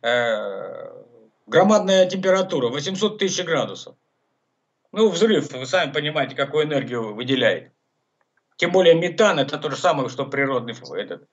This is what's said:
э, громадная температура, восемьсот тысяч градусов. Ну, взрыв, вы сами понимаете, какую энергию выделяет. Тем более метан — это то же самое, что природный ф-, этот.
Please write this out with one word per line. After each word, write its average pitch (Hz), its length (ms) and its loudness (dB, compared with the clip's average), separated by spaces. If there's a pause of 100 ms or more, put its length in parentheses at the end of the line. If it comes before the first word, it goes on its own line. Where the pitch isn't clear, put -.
э, 110 880 -2 (560)
громадная 190 600 4
температура, 185 640 0
восемьсот 190 500 -4
тысяч 190 260 -2
градусов. 123 500 -4 (960)
Ну, 220 180 2
взрыв, 185 440 2
вы 127 140 -10
сами 165 260 0
понимаете, 147 420 -4
какую 147 300 0
энергию 120 500 -4
выделяет. 117 560 0 (840)
Тем 170 160 -2
более 175 240 6
метан — 175 420 2
это 175 180 -2
то 151 140 -4
же 131 60 -6
самое, 143 320 0
что 131 180 -6
природный 135 460 -4
ф-, - 180 -16
этот. 85 420 -10